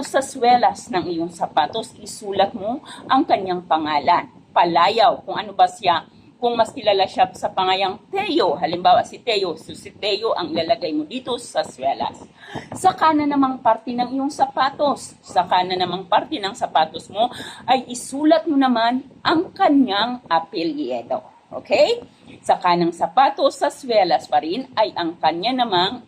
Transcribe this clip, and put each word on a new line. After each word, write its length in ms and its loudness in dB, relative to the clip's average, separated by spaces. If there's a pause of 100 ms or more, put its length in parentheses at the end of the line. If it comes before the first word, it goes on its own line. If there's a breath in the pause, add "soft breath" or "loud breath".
sa 160 0
swelas 720 2
ng 240 -4
iyong 160 -6
sapatos, 640 -4
isulat 560 -4
mo 320 -6 (240 loud breath)
ang 160 4
kanyang 400 -2
pangalan. 640 0 (240)
Palayaw, 720 4
kung 100 -8
ano 160 -8
ba 140 4
siya, 400 -2 (320 loud breath)
kung 160 0
mas 160 2
kilala 400 0
siya 240 2
sa 160 -6
pangayang 480 0 (160)
Teo, 480 0
halimbawa 400 4
si 160 -8
Teo, 400 -2
so 160 -18
si 160 -16
Teo 480 -2
ang 160 -6
ilalagay 400 -2
mo 80 -2
dito 400 -6
sa 240 -4
swelas. 640 -6 (480 loud breath)
Sa 160 2
kanan 400 2
namang 320 0
parte 240 2
ng 240 -4
iyong 160 -2
sapatos, 960 -2
sa 240 -2
kanan 320 0
namang 240 -4
parte 320 0
ng 160 -6
sapatos 560 -2
mo, 240 -2 (320 loud breath)
ay 240 2
isulat 560 2
mo 80 -2
naman 480 2 (240)
ang 240 0
kanyang 800 2
apelyido. 960 -4 (240)
Okay? 560 0 (400 loud breath)
Sa 160 2
kanang 320 2
sapatos, 640 2
sa 160 0
swelas 560 0
pa 80 2
rin 400 -4
ay 160 0
ang 240 -6
kanya 480 0
namang 420 -2